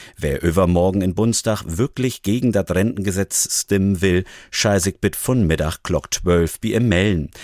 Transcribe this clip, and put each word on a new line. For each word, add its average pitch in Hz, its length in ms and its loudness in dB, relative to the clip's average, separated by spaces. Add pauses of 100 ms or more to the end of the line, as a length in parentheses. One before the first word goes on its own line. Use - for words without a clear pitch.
(180)
Wer 71 240 -2
übermorgen 87 600 2
in 92 100 0
Bundestag 110 540 0
wirklich 123 560 -4
gegen 117 280 0
dat 98 200 0
Rentengesetz 95 880 -2
stimmen 98 400 0
will, 92 220 2 (260)
schei 101 300 0
sich 92 200 -2
bit 101 160 -2
von 123 300 0
Mittag 80 380 -2
Glock - 280 -4
zwölf 87 480 0
bi 110 140 -4
em 117 160 2
melden. 90 400 0 (140)